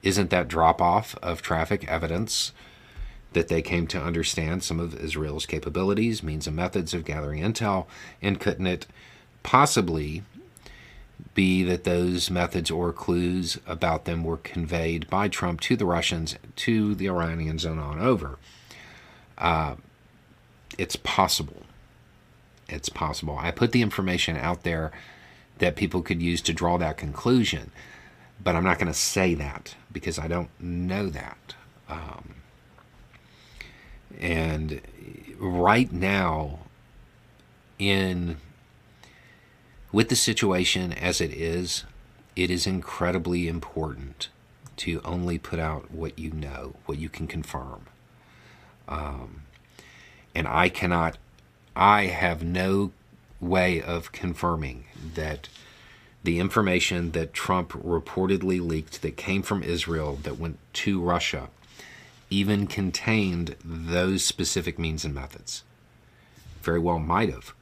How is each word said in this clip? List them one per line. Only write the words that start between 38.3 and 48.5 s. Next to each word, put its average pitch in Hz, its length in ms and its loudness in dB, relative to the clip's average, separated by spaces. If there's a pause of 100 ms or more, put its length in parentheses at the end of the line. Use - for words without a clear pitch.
with 107 180 4
the 127 60 2
situation 92 800 2
as 90 280 0
it 80 100 0
is, 85 520 -2 (520)
it 90 140 2
is 90 160 0
incredibly 87 840 0
important 78 840 -6 (480)
to 85 260 -4
only 87 340 -2
put 82 220 -6
out 78 320 -4
what 80 260 -8
you 80 140 -8
know, 69 440 -8 (100)
what 73 120 -4
you 78 120 -6
can - 180 -8
confirm. 67 600 -10 (1000)